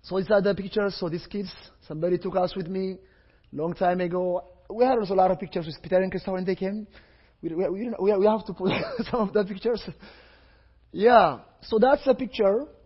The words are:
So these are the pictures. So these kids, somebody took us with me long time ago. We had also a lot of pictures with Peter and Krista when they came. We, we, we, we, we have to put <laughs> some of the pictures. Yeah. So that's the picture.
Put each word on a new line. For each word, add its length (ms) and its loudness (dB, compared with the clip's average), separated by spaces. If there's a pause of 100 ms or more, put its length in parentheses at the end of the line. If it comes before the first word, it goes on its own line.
So 140 -4
these 120 -2
are 120 6
the 120 2
pictures. 460 -2
So 100 -4
these 160 -8
kids, 260 -8 (360)
somebody 300 -2
took 180 -6
us 200 0
with 120 -6
me 300 -6 (540)
long 220 -4
time 280 0
ago. 420 -2 (260)
We 140 0
had 160 4
also 140 -2
a 20 2
lot 160 6
of 80 0
pictures 260 -6
with 160 -12
Peter 200 0
and 100 -2
Krista 200 -6
when 140 -4
they 100 0
came. 300 -6 (560)
We, 140 -6
we, 140 -2
we, 200 -4 (100)
we, 180 4
we 80 4
have 200 2
to 80 -8
put 180 0 (180)
<laughs> 200 -6
some 120 -2
of 120 -2
the 120 2
pictures. 380 -4 (1080)
Yeah. 480 4 (220)
So 180 0
that's 260 4
the 80 4
picture. 520 0 (200)